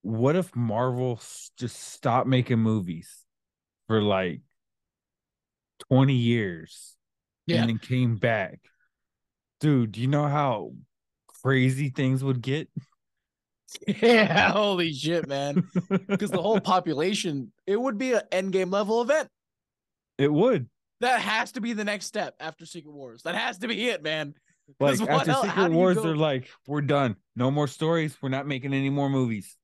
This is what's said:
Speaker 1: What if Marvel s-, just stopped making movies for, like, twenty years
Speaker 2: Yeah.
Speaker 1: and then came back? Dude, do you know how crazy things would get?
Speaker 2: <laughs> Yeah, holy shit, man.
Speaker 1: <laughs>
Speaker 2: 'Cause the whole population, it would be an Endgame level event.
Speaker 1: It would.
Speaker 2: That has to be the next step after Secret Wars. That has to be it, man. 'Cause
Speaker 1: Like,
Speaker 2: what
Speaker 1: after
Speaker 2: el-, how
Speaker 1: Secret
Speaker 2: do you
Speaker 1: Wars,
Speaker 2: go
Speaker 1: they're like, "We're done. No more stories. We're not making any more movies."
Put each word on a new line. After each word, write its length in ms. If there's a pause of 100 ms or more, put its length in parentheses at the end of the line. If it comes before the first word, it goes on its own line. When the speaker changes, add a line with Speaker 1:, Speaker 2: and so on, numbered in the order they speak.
Speaker 1:
What 340
if 200
Marvel 640
s-, 380
just 180
stopped 520
making 320
movies 640 (640)
for, 160
like, 380 (1500)
twenty 260
years 800 (500)
Speaker 2:
Yeah. 160
Speaker 1:
and 80
then 80
came 380
back? 440 (1000)
Dude, 320
do 80
you 60
know 220
how 440 (720)
crazy 480
things 340
would 180
get? 320
Speaker 2:
<laughs> 40 (1080)
Yeah, 640
holy 440
shit, 340
man. 400 (200)
Speaker 1:
<laughs> 300
Speaker 2:
'Cause 120
the 100
whole 180
population, 920 (140)
it 120
would 200
be 160
an 80 (100)
Endgame 400
level 300
event. 260 (880)
Speaker 1:
It 160
would. 380 (300)
Speaker 2:
That 200
has 320
to 80
be 140
the 100
next 220
step 340
after 240
Secret 280
Wars. 320
That 100
has 240
to 100
be 220
it, 120
man. 300 (480)
'Cause 200
Speaker 1:
Like, 100
Speaker 2:
what 180
Speaker 1:
after 40
Speaker 2:
el-, 100
how 80
Speaker 1:
Secret 180
Speaker 2:
do 40
you 40
Speaker 1:
Wars, 220
Speaker 2:
go 60
Speaker 1:
they're 120
like, 320 (180)
"We're 140
done. 360 (200)
No 140
more 180
stories. 540
We're 80
not 160
making 260
any 160
more 220
movies." 540